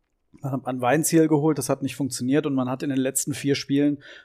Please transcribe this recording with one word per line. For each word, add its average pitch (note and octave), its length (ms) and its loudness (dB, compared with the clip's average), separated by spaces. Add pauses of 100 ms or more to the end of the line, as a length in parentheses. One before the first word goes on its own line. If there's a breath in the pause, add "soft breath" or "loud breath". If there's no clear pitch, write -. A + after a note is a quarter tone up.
(420)
Man C3+ 100 -6
hat C3+ 160 -6
an B2+ 140 -6
Weinziel D#3 480 4
geholt, D#3 280 2
das B2+ 120 -4
hat C#3 120 -2
nicht C3+ 140 -4
funktioniert C3+ 500 0
und C#3+ 80 -2
man B2+ 160 0
hat C3+ 140 -6
in D3+ 60 -2
den C3+ 100 0
letzten C3+ 340 -2
vier C#3 220 0
Spielen C#3+ 480 0 (220 loud breath)